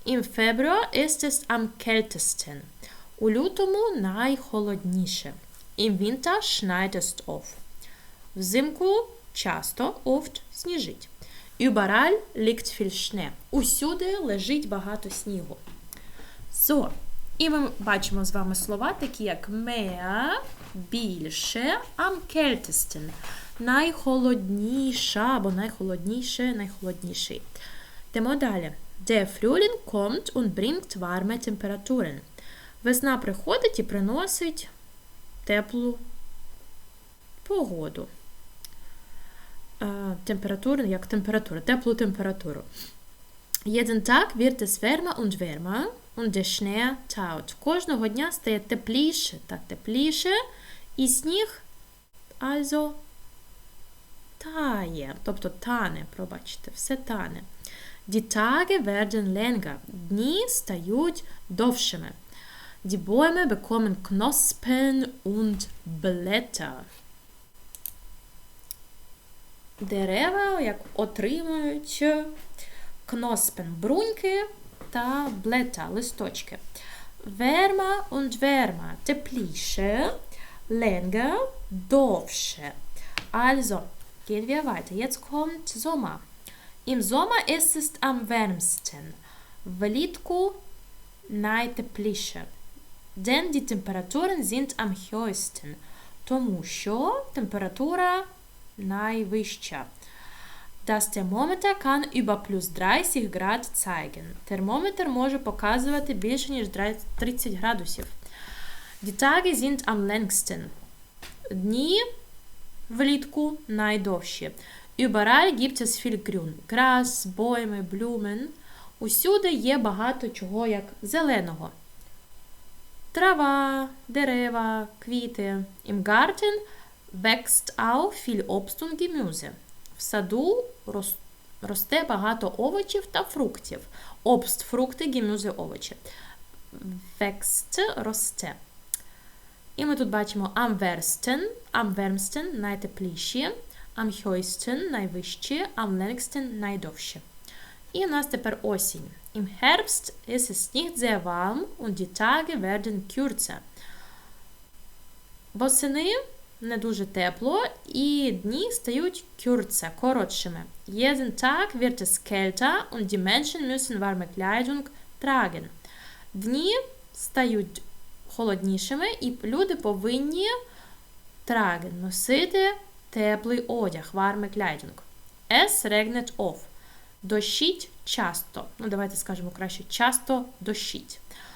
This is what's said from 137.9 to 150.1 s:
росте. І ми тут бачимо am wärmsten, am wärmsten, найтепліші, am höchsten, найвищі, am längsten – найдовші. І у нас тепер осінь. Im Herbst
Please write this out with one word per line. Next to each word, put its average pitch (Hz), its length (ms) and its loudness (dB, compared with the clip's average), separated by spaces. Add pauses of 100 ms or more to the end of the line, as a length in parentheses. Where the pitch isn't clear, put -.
росте. 208 520 -4 (1200)
І 285 80 -2
ми 294 120 2
тут 254 120 0
бачимо 208 460 0
am 226 240 2
wärmsten, 202 680 0 (260)
am 214 220 0
wärmsten, 196 640 -2
найтепліші, 202 920 -4 (460)
am 220 280 -4
höchsten, 240 640 -2
найвищі, 208 760 -4 (100)
am 202 220 0
längsten – 247 540 -2
найдовші. 196 680 -6 (720)
І 381 120 0
у 370 40 2
нас 294 180 2
тепер 233 360 -2
осінь. 196 480 -2 (240)
Im 208 120 -2 (160)
Herbst - 500 4 (160)